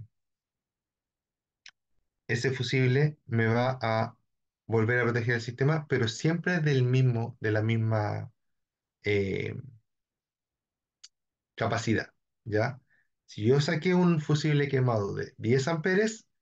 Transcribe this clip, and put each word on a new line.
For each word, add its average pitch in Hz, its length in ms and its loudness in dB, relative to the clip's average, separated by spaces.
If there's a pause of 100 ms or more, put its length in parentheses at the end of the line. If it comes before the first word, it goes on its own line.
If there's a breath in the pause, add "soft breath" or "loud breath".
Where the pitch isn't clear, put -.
(2250)
ese 117 240 0
fusible 131 760 2
me 113 200 0
va 123 340 0
a 113 360 -2 (500)
volver 113 340 2
a 120 40 0
proteger 117 320 0
el 117 40 -4
sistema, 139 480 -2
pero 123 200 0
siempre 170 520 -2
del 143 240 2
mismo, 123 560 0
de 110 120 0
la 107 100 0
misma, 110 680 -2 (720)
eh, 101 540 -2 (2000)
capacidad, 110 580 -2 (320)
¿ya? 107 360 -2 (460)
Si - 180 -10
yo 131 160 4
saqué 170 340 0
un 175 260 4
fusible 147 480 0
quemado 117 460 0
de 101 240 -8
diez 127 280 2
amperes, 185 600 0 (160)